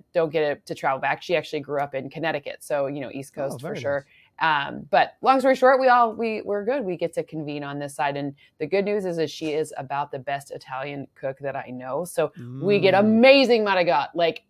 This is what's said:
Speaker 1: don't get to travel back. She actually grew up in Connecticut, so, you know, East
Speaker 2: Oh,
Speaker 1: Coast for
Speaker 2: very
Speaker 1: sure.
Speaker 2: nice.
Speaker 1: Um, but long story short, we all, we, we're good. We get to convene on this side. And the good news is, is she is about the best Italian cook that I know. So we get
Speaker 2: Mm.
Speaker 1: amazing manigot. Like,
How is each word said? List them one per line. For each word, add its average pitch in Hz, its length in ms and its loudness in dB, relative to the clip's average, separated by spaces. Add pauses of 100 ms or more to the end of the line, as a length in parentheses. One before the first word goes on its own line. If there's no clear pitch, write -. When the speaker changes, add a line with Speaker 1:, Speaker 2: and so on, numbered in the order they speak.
(140)
Speaker 1:
don't 165 180 2
get 147 340 0
to 160 100 -8
travel 135 240 -2
back. 139 220 -2
She 175 140 -2
actually 151 260 -4
grew 139 200 -6
up 139 140 -6
in 135 140 -8
Connecticut, 151 520 -6
so, 143 260 -2
you 143 120 -6
know, 120 120 -8
East 135 260 -12
Speaker 2:
Oh, 143 60 -6
Speaker 1:
Coast 135 180 -6
for 147 120 -8
Speaker 2:
very - 20 -8
Speaker 1:
sure. 143 300 -4
Speaker 2:
nice. - 0 - (360)
Speaker 1:
Um, 147 480 -2
but - 320 4
long 262 200 4
story 262 160 4
short, 254 240 6
we 262 80 4
all, 240 260 6
we, 220 280 -4
we're 202 200 -4
good. 247 220 -2
We 180 100 -2
get 165 200 -4
to 165 80 -2
convene 151 380 -8
on 143 180 -8
this 143 140 -8
side. 143 220 -2
And 143 200 -6 (220)
the 156 100 -4
good 190 180 0
news 208 180 -2
is, 170 140 -4
is 156 120 0
she 160 220 -6
is 151 240 -2
about 139 360 -6
the 139 80 -8
best 139 320 -8
Italian 139 640 -10
cook 139 260 -8
that 135 180 -6
I 127 140 -10
know. 131 340 -8
So - 260 -2 (300)
we 196 180 2
get 190 140 4
Speaker 2:
Mm. 196 80 6
Speaker 1:
amazing 226 640 6
manigot. 175 500 2
Like, 165 340 -2